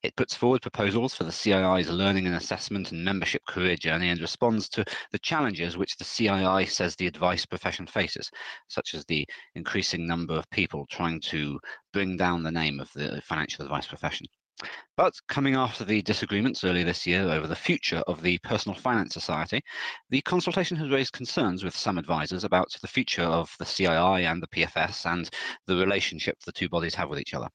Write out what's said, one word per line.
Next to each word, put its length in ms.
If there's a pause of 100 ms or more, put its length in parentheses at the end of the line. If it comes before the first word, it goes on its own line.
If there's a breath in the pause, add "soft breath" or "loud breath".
It 140
puts 180
forward 260
proposals 540
for 80
the 80
C 220
I 260
I's 100
learning 380
and 80
assessment 560
and 140
membership 420
career 300
journey 320
and 120
responds 500
to 140 (280 loud breath)
the 80
challenges 560
which 200
the 80
C 240
I 160 (180)
I 20
says 320
the 100
advice 400
profession 400
faces, 420 (380 loud breath)
such 280
as 100
the 200 (300 loud breath)
increasing 500
number 300
of 160
people 400
trying 300
to 400 (320 loud breath)
bring 240
down 260
the 80
name 300
of 120
the 320
financial 400
advice 220
profession. 400 (680 loud breath)
But 180 (140)
coming 280
after 280
the 180
disagreements 600
earlier 220
this 220
year 220
over 180
the 100
future 500
of 160
the 160
Personal 400
Finance 360
Society, 460 (500 loud breath)
the 120
consultation 540
has 140
raised 220
concerns 520
with 120
some 220
advisors 460
about 240 (120)
the 80
future 340
of 380
the 60
C 200
I 100
I 240
and 220
the 60
P 160
F 120
S 300
and 240 (380 loud breath)
the 80
relationship 680
the 60
two 180
bodies 280
have 120
with 120
each 140
other. 200